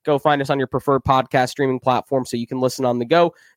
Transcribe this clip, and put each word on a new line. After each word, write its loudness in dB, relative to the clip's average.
go 0
find 2
us -4
on 0
your -2
preferred 0
podcast 0
streaming -2
platform -2
so -8
you -6
can -8
listen -2
on 0
the -4
go. 2